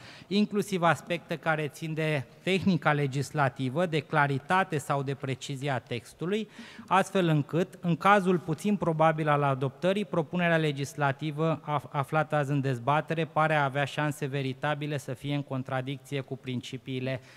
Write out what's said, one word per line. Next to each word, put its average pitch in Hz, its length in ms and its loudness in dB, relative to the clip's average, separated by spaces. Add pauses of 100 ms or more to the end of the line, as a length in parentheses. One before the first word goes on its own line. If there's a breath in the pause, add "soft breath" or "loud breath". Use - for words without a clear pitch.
(260 loud breath)
inclusiv 202 560 0
aspecte 170 540 0
care 156 320 -2
țin 160 260 -8
de 156 280 0 (200)
tehnica 175 500 2
legislativă, 143 960 0
de 156 140 0
claritate 151 760 0
sau 139 240 -2
de 139 120 -4
precizie 135 560 -6
a 127 80 -2
textului, 180 720 -6 (380 loud breath)
astfel 185 420 2
încât, 156 520 0
în 170 160 0
cazul 190 420 4
puțin 196 380 -2
probabil 160 520 2
al 147 140 4
adoptării, 143 640 0
propunerea 170 520 2
legislativă 147 1040 0
af-, 147 300 -4
aflată 151 460 0
azi 143 140 0
în 143 100 2
dezbatere 139 640 0
pare 156 300 2
a 147 100 4
avea 139 200 0
șanse 151 420 -4
veritabile 143 720 -4
să 135 140 -8
fie 139 220 -4
în 143 80 -2
contradicție 131 800 -6
cu 131 160 -8
principiile 127 840 -6 (160 loud breath)